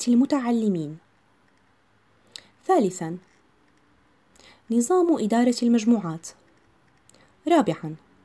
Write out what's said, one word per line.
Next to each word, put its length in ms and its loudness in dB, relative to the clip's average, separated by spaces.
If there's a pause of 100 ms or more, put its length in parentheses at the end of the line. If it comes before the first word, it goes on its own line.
المتعلمين. 920 0 (1700)
ثالثا، 520 -2 (1500)
نظام 520 2
إدارة 400 2
المجموعات. 640 0 (1200)
رابعا، 480 0 (300)